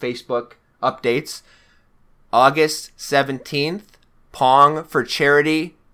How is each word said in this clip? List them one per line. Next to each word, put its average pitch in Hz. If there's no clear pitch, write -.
Facebook 123
updates, 127
August 147
seventeenth, 143
Pong 143
for 135
Charity, 151